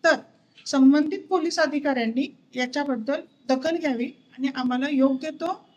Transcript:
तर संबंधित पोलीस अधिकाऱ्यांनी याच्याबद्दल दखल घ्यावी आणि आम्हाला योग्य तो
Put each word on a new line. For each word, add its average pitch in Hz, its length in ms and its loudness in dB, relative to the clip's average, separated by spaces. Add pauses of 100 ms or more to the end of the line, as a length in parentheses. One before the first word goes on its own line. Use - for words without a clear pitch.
तर 311 120 6 (500)
संबंधित 294 520 4 (100)
पोलीस 339 300 0
अधिकाऱ्यांनी 277 800 -2 (180)
याच्याबद्दल 262 680 -4 (280)
दखल 302 280 0
घ्यावी 269 300 -2
आणि - 480 -10
आम्हाला 254 360 -2
योग्य 269 400 0
तो - 360 -8 (100)